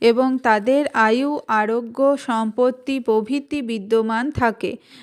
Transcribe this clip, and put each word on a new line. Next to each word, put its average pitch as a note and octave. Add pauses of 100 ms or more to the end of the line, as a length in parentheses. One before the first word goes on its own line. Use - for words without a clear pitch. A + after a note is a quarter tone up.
এবং B3+
তাদের B3+
আয়ু, B3 (100)
আরোগ্য, A#3
সম্পত্তি B3
প্রভৃতি A#3+
বিদ্যমান A3+
থাকে। A3+ (260)